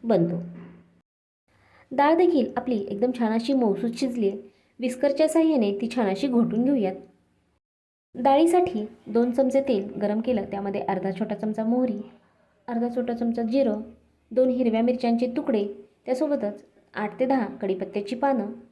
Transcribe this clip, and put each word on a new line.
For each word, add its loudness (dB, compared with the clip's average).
बनतो. 2
डाळ 4
देखील 4
आपली -2
एकदम -2
छान 0
अशी 0
मऊसूत 2
शिजली -2
आहे. -4
विस्करच्या 2
साहाय्याने 2
ती -4
छान 0
अशी -2
घोटून 2
घेऊयात. 2
डाळीसाठी 2
दोन 2
चमचे 2
तेल 0
गरम 0
केलं, -2
त्यामध्ये -4
अर्धा -2
छोटा -2
चमचा -4
मोहरी, 0
अर्धा -2
छोटा -2
चमचा -2
जिरं, 2
दोन 4
हिरव्या 2
मिरच्यांचे 0
तुकडे, 0
त्यासोबतच -2
आठ -6
ते 2
दहा 2
कढीपत्त्याची -4
पानं 0